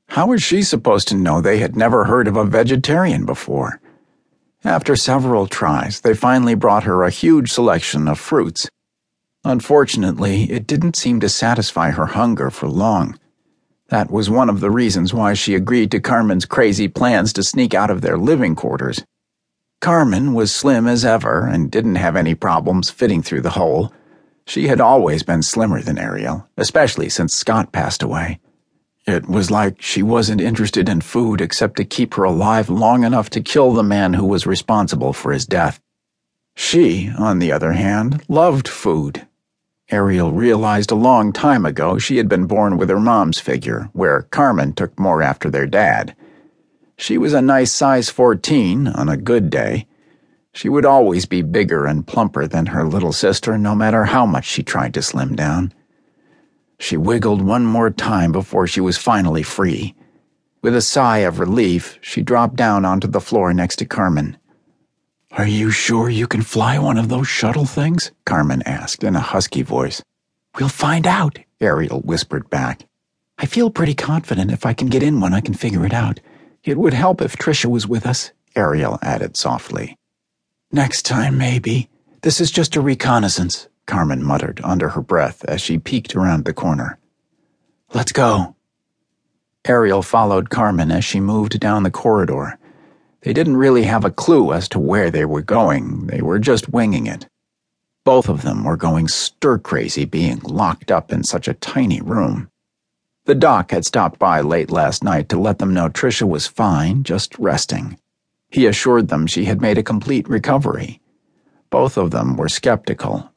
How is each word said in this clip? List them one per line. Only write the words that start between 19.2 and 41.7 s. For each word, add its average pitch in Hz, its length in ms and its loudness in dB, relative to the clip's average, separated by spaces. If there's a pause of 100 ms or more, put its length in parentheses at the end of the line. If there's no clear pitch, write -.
Carmen 143 540 2
was 110 180 2
slim 123 360 2
as 120 180 2
ever 110 400 2
and 78 240 0
didn't 110 260 0
have 85 200 0
any 82 180 2
problems 85 560 0
fitting 101 320 0
through 71 200 -4
the 82 100 -2
hole. 85 420 0 (520)
She - 220 -2
had 233 140 4
always 110 400 4
been 82 220 0
slimmer 107 400 0
than - 160 -4
Ariel, 55 480 -6 (100)
especially - 520 0
since - 260 -2
Scott 110 360 -2
passed - 300 -4
away. 82 380 -4 (640)
It - 240 -2
was 92 220 0
like 104 280 0
she - 220 -4
wasn't 110 400 2
interested 104 480 0
in 90 100 2
food 110 400 -2
except 95 380 -2
to - 80 -2
keep - 300 -4
her 101 80 2
alive 101 480 2
long 113 320 4
enough 117 260 0
to - 100 -4
kill 131 320 4
the 113 120 2
man 101 320 2
who 98 100 0
was 95 220 0
responsible 92 640 0
for - 180 -6
his 67 140 -2
death. 82 340 -2 (760)
She, 101 600 2
on 104 220 0
the 85 140 0
other 80 220 0
hand, 107 540 0
loved 156 400 2
food. 78 600 -4 (640)
Ariel 95 420 0
realized 107 580 2
a 113 40 2
long 110 360 4
time 127 360 2
ago 78 320 0